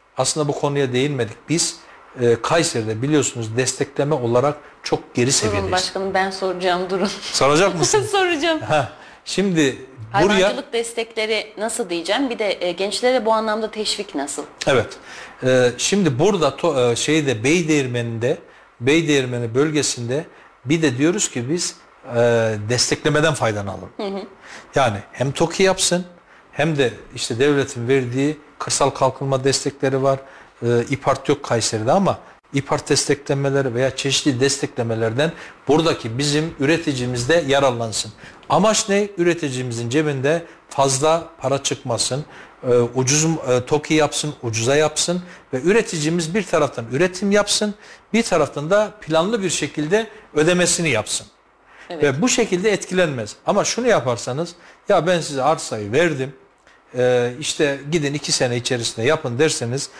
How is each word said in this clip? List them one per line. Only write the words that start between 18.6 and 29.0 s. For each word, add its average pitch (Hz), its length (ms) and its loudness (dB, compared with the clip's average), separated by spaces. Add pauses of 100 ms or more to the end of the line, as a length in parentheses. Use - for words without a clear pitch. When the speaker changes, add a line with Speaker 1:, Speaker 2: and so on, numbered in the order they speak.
Speaker 1:
Beydeğirmeni 127 760 2
bölgesinde 139 680 -2 (400)
bir 160 180 0
de 127 160 2
diyoruz 175 320 2
ki 123 200 -6
biz, 175 240 -4 (420)
e, - 20 0 (500)
desteklemeden 151 680 0
faydalanalım. 98 600 -4
Speaker 2:
Hı 226 60 -6
hı. 196 200 -6 (520)
Speaker 1:
Yani 120 240 2 (140)
hem 135 200 -2
toki 165 300 0
yapsın 185 420 2 (480)
hem 151 260 0
de 123 120 4 (240)
işte 120 240 -6
devletin 131 500 2
verdiği 135 500 0 (200)
kırsal - 320 0
kalkınma 131 540 0